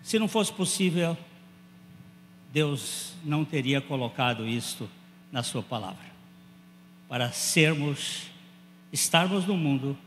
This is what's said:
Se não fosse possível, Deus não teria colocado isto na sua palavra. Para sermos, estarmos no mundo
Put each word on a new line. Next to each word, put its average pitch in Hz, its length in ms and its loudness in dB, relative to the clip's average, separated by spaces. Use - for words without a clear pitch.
Se - 160 0
não 220 80 4
fosse 208 260 2
possível, 175 640 2
Deus 143 600 -2
não 151 200 0
teria 139 360 0
colocado 123 640 -2
isto 113 460 -4
na 120 140 -4
sua 120 180 -4
palavra. 98 420 -8
Para 123 220 0
sermos, 147 920 2
estarmos 180 540 4
no 196 100 2
mundo 139 400 2